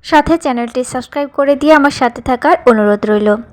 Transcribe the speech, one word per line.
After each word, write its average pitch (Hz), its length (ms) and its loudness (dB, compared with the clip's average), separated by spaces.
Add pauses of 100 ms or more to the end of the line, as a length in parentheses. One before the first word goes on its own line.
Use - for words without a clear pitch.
সাথে 302 340 0
চ্যানেলটি 247 480 -4
সাবস্ক্রাইব 277 500 -8
করে 277 200 2
দিয়ে 294 200 2
আমার 285 220 2
সাথে 240 240 -2
থাকার 262 340 0 (100)
অনুরোধ 208 400 2
রইল। 214 240 0 (240)